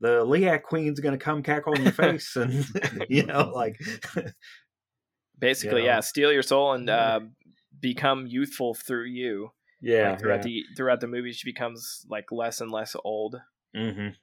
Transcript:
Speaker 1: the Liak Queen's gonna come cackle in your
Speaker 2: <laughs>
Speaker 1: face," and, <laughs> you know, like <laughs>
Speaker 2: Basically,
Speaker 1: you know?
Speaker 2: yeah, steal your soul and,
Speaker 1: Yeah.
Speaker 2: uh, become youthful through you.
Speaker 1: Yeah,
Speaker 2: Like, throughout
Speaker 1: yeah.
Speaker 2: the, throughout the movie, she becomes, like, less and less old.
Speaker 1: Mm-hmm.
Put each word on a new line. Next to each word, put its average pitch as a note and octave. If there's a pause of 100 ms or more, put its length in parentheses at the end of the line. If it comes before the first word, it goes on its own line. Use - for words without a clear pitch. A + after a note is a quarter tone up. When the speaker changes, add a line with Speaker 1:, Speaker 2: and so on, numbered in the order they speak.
Speaker 1:
the A#2
Liak D#3+
Queen's D3+
gonna C#3
come D3+
cackle D3+
in C3+
your G3
Speaker 2:
<laughs> -
Speaker 1:
face," -
and, B2+ (240)
<laughs> A2
you C#3
know, C#3+
like A2+ (340)
<laughs> - (1040)
Speaker 2:
Basically, B2+
Speaker 1:
you A#2+
know? -
Speaker 2:
yeah, A#2
steal C#3+
your C#3
soul C#3
and, B2
Speaker 1:
Yeah. A2+
Speaker 2:
uh, A2 (580)
become C3
youthful B2+
through A#2+
you. A#2+ (300)
Speaker 1:
Yeah, A2+
Speaker 2:
Like, F#2+
throughout G#2
Speaker 1:
yeah. -
Speaker 2:
the, A#2 (120)
throughout B2+
the A#2+
movie, B2
she A#2
becomes, A#2
like, G#2+
less A#2
and A2+
less A2
old. G#2+ (400)
Speaker 1:
Mm-hmm. G#2 (140)